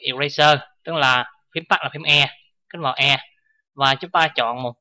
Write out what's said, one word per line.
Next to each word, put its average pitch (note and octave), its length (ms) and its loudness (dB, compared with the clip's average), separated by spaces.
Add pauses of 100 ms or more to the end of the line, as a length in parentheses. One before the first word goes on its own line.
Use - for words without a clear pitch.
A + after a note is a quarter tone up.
eraser, C#3+ 560 2 (260)
tức E3 100 -8
là B2+ 360 0 (240)
phím E3 140 -6
tắt F#3+ 140 2
là C#3 100 -6
phím D3 100 -12
E, D3 240 2 (420)
kích E3+ 140 -16
vào C3 140 -2
E. C#3 200 2 (580)
Và C3+ 200 2
chúng F3 160 -8
ta E3 180 2
chọn B2 340 -4
một A#2+ 180 -6